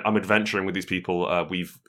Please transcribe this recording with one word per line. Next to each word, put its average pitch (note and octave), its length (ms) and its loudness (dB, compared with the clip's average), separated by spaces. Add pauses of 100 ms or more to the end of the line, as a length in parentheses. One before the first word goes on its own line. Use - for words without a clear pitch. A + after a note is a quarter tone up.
I'm G#2+ 120 4
adventuring G#2 480 2
with F#2 100 -2
these F#2+ 100 -4
people, F2+ 420 0
uh, F2 160 2
we've F2 340 -4 (120)